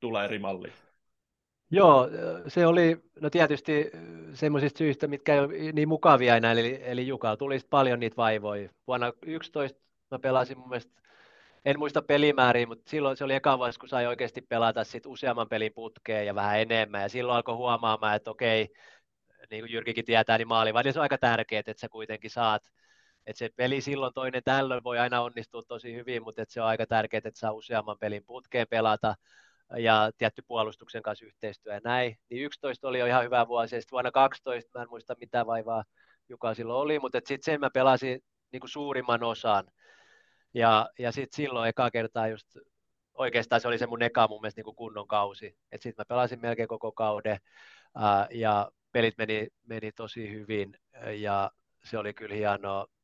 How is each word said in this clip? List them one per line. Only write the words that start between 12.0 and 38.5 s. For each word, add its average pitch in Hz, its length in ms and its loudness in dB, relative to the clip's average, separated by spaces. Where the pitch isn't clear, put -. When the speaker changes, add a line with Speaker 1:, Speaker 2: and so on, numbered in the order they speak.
Speaker 2:
pelimääriä, 135 640 4
mut 113 220 -16
silloin 139 280 -2
se 143 80 -8
oli 135 100 -2
eka 135 240 2
vuosi, 123 200 -4
kun 123 100 -20
sai 123 180 0
oikeesti 120 340 -4
pelata 113 440 0
sit - 220 -12
useamman 120 420 -4
pelin 110 260 -4
putkeen 110 520 -6
ja 101 80 -4
vähän 104 260 0
enemmän, 110 420 0
ja 101 60 -4
silloin 123 280 -2
alkoi 120 180 -2
huomaamaan, 113 640 0
että 113 140 -8
okei, 110 380 0
niin 110 120 -10
kuin 113 100 -12
Jyrkikin 113 320 -4
tietää, 113 340 6
niin 113 100 -4
maalivahdilla 113 440 2
se 143 60 -4
on 160 40 0
aika 139 160 0
tärkeet, 113 500 0
että 110 120 -12
sä 113 80 -10
kuitenkin 110 420 -12
saat, 110 320 0
että 107 120 -14
se 117 180 -6
peli 127 240 0
silloin 135 340 -6
toinen 127 300 -6
tällöin 131 400 0
voi 120 140 -2
aina 120 220 0
onnistua 120 480 -8
tosi 117 260 -12
hyvin, 120 280 -8
mut 110 160 -14
et 110 120 -10
se 120 120 -8
on 110 40 0
aika 113 200 0
tärkeet, 110 400 -2
että - 140 -12
saa 110 120 -2
useamman 107 460 -4
pelin 104 280 -6
putkeen 120 440 -4
pelata 110 440 2
ja 110 400 4
tietty - 300 -2
puolustuksen 110 540 -6
kanssa 107 240 -8
yhteistyö 104 480 -12
ja 101 100 -10
näin. 120 340 -2
Niin 123 140 -8
yksitoista 139 440 -8
oli 127 100 -2
jo 123 80 0
ihan 127 180 4
hyvä 120 240 2
vuosi, 117 260 -2
ja 120 60 -6
sit - 120 -14
vuonna 123 180 -2
kaksitoista 131 680 0
mä 120 40 -8
en 117 60 -12
muista, 120 320 -12
mitä 117 260 -4
vaivaa 113 380 -4
Juka 120 260 -6
silloin 117 240 -4
oli, 151 200 0
mut 135 160 -4
et - 120 -4
sit 135 160 -6
sen 151 180 0
mä 135 100 0
pelasin 131 500 2